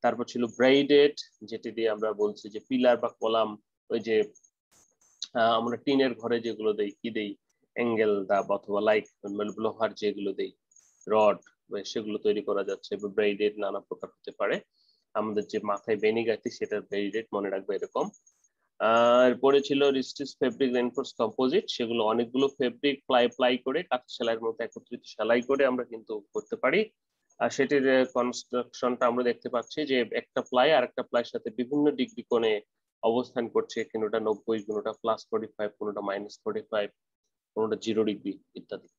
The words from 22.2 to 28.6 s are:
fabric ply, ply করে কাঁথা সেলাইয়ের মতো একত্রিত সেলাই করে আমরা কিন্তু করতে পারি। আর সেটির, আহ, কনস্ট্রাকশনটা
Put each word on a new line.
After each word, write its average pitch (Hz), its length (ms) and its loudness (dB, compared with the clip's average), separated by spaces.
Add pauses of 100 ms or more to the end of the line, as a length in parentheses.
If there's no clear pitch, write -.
fabric 135 580 -2
ply, 120 220 4
ply 123 300 0
করে 139 240 -4
কাঁথা 127 260 -4
সেলাইয়ের 113 340 -4
মতো 113 220 -4
একত্রিত 113 400 -14
সেলাই 120 380 0
করে 135 240 2
আমরা 127 180 -2
কিন্তু 113 500 -12
করতে 107 220 -6
পারি। 175 340 0 (480)
আর 120 120 0
সেটির, 135 500 2
আহ, 131 40 4
কনস্ট্রাকশনটা 123 1000 -4